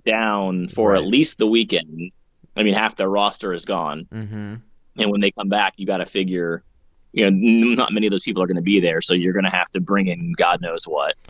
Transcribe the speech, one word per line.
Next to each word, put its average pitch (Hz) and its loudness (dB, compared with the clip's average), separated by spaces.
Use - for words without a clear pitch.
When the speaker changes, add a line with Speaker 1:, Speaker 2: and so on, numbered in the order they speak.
Speaker 1:
down 101 0
for 107 2
Speaker 2:
Right. 92 4
Speaker 1:
at 78 -2
least 135 2
the 110 2
weekend. 90 0
I 110 -2
mean, 104 2
half 110 0
their 95 0
roster 101 0
is 85 -8
gone. 80 -4
Speaker 2:
Mm-hmm. 104 -10
Speaker 1:
And 107 0
when 101 0
they 101 2
come 101 -8
back, 98 0
you 98 -10
gotta 92 -2
figure, 92 -4
you 107 2
know, 98 6
n-, 113 4
not 123 0
many 107 0
of 98 2
those 95 -2
people 92 -4
are 90 2
gonna 87 -2
be 98 4
there. 85 2
So - -2
you're 90 0
gonna 95 0
have 90 0
to 95 -4
bring 98 0
in 87 -4
God 87 2
knows 85 -6
what. 73 -4